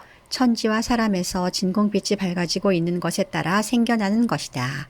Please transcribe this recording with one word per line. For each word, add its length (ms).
천지와 520
사람에서 680
진공빛이 680
밝아지고 540
있는 300
것에 220
따라 380
생겨나는 680
것이다. 640